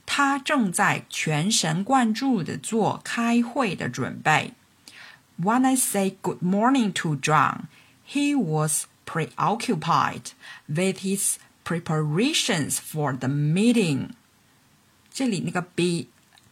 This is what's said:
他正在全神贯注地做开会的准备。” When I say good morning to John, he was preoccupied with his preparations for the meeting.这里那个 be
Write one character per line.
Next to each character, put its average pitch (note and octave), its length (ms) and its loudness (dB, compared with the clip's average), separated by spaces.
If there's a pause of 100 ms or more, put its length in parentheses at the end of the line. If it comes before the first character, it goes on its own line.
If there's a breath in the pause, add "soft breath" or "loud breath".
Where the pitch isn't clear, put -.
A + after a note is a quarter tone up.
他 C#4 340 0
正 C4+ 340 0
在 F#3+ 360 2
全 D#3 400 0
神 F#3 360 0
贯 B3 280 4
注 A#3 300 0
地 - 140 -6
做 - 480 0
开 A#3 360 2
会 A#3 360 -2
的 A#2+ 120 -4
准 B2 300 -6
备。” D3+ 360 2 (880 loud breath)
When A#3 240 2
I C4 120 4
say G3 460 0
good - 200 -2
morning G#3+ 500 2
to D#3 240 -2
John, D3 460 0 (460 soft breath)
he C#4+ 280 0
was D#3 500 0 (200)
preoccupied D#3 1300 -2 (340 loud breath)
with F3+ 320 -2
his G3 380 -2 (280 soft breath)
preparations E3 1120 0
for D3 380 -4
the B2+ 120 -2
meeting. D#3+ 840 2 (1000)
这 C4+ 140 -2
里 G3 140 0
那 F3 120 -2
个 F3+ 100 -2
be F3 440 -2 (460)